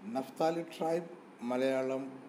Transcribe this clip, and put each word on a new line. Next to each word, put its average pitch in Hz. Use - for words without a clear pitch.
നഫ്താലി 160
ട്രൈബ് 165
മലയാളം 131